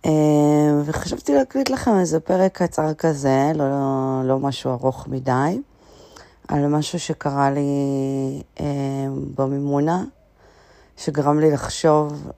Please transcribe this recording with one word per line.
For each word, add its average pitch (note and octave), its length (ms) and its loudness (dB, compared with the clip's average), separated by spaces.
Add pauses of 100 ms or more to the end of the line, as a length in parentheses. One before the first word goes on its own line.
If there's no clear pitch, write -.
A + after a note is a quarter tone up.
אה, D3+ 760 4
וחשבתי - 500 -4
להקליט C4+ 360 0
לכם A#3+ 280 2
איזה D#3+ 220 0
פרק F#3+ 420 0
קצר D#3 320 -2
כזה, C#3+ 600 2
לא, D3+ 100 0 (600)
לא C3 140 2
משהו C3 320 -2
ארוך B2+ 380 -4
מדי, C3+ 520 0 (880)
על C#3+ 180 0
משהו D3+ 320 0
שקרה C#3 520 -2
לי, C#3+ 100 -2 (1000)
אה, D3+ 40 -4 (680)
במימונה, C#3+ 680 0 (920)
שגרם D3 440 0
לי D#3 100 6
לחשוב D3 880 0